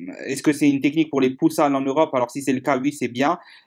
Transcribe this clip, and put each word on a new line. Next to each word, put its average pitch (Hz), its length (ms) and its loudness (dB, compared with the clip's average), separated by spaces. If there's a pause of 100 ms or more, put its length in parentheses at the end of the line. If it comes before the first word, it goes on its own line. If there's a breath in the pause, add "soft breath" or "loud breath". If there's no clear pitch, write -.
(260)
est-ce 135 160 -6
que 151 120 4
c'est 147 140 2
une 139 140 4
technique 151 300 0
pour 135 100 0
les 131 80 4
pousser 160 320 0
à 151 40 4
aller 143 100 2
en 135 60 -2
Europe ? 143 340 0
Alors, 120 160 0
si 139 100 -8
c'est 135 100 -2
le 127 100 -2
cas, 135 180 0
oui, 139 120 -2
c'est 131 160 -4
bien. 135 300 0 (280 loud breath)